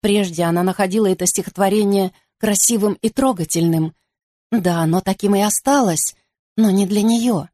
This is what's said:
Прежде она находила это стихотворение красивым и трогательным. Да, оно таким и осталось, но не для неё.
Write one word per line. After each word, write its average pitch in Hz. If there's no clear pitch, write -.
Прежде 190
она 170
находила 190
это 185
стихотворение 196
красивым 208
и -
трогательным. 170
Да, 175
оно 165
таким 196
и 196
осталось, 208
но 220
не 196
для 208
неё. 226